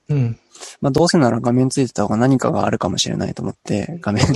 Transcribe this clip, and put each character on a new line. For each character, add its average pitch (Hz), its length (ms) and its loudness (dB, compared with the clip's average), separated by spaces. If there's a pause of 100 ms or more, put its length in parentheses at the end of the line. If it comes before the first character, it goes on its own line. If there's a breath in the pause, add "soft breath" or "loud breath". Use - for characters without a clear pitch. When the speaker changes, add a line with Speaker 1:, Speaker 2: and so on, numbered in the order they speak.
Speaker 1:
う 151 60 0
ん。 117 240 -2 (420 loud breath)
Speaker 2:
ま 143 60 -2
あ、 135 40 2
ど 143 120 4
う 175 40 4
せ 180 120 2
な 123 100 4
ら 117 100 0
画 120 120 0
面 127 180 2
つ 139 100 -2
い 131 60 2
て - 80 -8
た - 100 -2
方 104 60 -2
が 107 80 0
何 127 220 4
か 113 120 0
が 104 140 -2
あ 107 40 -2
る 113 100 -2
か 92 100 -2
も - 80 -4
し - 100 -2
れ 113 100 -4
な - 120 -4
い - 60 -10
と - 80 -10
思 95 80 -6
っ - 40 -20
て、 156 460 -6
画 104 100 -2
面 117 140 2 (100)